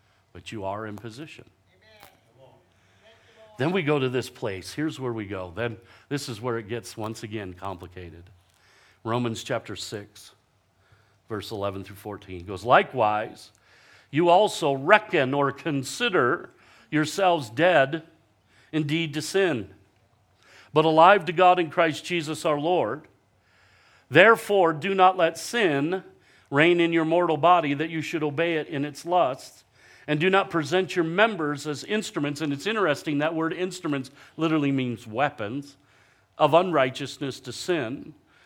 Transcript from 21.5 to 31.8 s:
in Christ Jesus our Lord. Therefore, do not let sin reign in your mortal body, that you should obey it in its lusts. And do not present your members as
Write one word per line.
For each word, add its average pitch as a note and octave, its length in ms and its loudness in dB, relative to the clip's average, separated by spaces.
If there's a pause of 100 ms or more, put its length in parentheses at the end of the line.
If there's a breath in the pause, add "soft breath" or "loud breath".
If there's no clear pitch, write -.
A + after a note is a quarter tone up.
in D#3+ 120 -2
Christ E3 340 0
Jesus D#3+ 420 -6
our D3+ 120 0
Lord. D3 480 -2 (1040 soft breath)
Therefore, G3 600 6
do F3+ 220 -4
not F#3 220 6
let E3+ 200 2
sin F3+ 680 0 (480 soft breath)
reign E3+ 300 4
in E3+ 120 2
your E3 120 2
mortal E3 320 2
body, D#3 380 4
that D#3 160 -4
you E3 100 -4
should D#3 220 -6
obey D#3 340 -2
it D3+ 120 -4
in D3 160 -4
its C#3+ 200 -12
lusts. E3 600 -2 (420 loud breath)
And D3+ 120 -2
do F3+ 120 2
not F#3+ 180 2
present E3 480 -2
your F3 80 0
members D#3+ 640 0
as C#3+ 180 -8